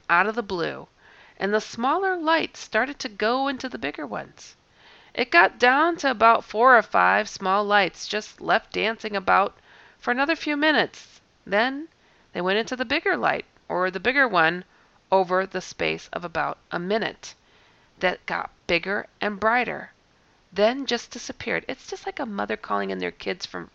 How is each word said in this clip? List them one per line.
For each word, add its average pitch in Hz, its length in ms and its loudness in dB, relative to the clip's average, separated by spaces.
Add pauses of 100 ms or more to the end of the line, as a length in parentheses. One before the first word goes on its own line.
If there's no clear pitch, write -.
out 175 180 4
of 220 80 -4
the 233 80 -4
blue, 156 440 -6 (520)
and 196 140 -2
the 214 80 2
smaller 339 560 -2
lights 320 440 -2
started 254 380 -4
to 254 100 -8
go 233 400 0
into 262 200 -6
the 247 100 -10
bigger 285 280 -8
ones. 160 480 -12 (600)
It - 160 -2
got 339 280 6
down 285 400 4
to 277 120 0
about 226 340 4
four 240 320 6
or 214 60 6
five 196 460 2
small 196 360 0
lights 202 420 2
just - 340 -8
left 185 320 0
dancing 208 440 -4
about 190 400 2 (420)
for - 120 -4
another 285 260 0
few 294 200 -4
minutes. 285 640 0 (260)
Then 262 420 -2 (440)
they - 80 -6
went 185 180 0
into 226 180 -4
the 247 80 -6
bigger 311 320 0
light, 151 300 -2 (220)
or 180 220 -2
the 185 80 -8
bigger 254 300 2
one, 175 360 2 (460)
over 185 360 2
the 185 160 -6
space 165 500 -6
of 175 120 -8
about 156 340 -6 (120)
a 175 80 -6
minute. 190 560 -4 (640)
That 180 280 -2
got 170 240 -4 (160)
bigger 185 400 -2 (140)
and 202 200 -4
brighter, 220 520 0 (600)
then 233 340 2
just 233 240 -4
disappeared. - 560 -6
It's - 220 -10
just - 180 -12
like 381 140 -8
a 269 60 -4
mother 208 300 -4
calling 202 340 -4
in 190 80 -4
their 90 120 -4
kids - 340 -8
from 175 300 -12